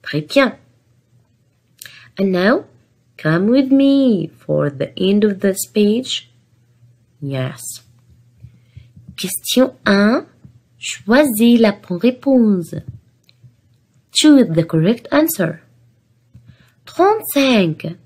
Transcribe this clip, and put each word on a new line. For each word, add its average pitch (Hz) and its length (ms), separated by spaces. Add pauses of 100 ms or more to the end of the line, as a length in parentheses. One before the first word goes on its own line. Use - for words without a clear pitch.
Très 147 180
bien. 254 380 (1600)
And 196 120
now, 196 340 (520)
come 170 320
with 262 220
me 269 560
for 147 440
the 135 280
end 202 240
of 202 180
this 196 320
page. 220 580 (920)
Yes. 135 400 (1500)
Question - 600 (100)
un. 208 400 (520)
Choisis 240 800
la 214 140
bonne 180 260
réponse. 220 760 (1400)
Choose 277 360
the 160 160
correct 170 460
answer. 277 520 (1200)
Trente-cinq. 262 1200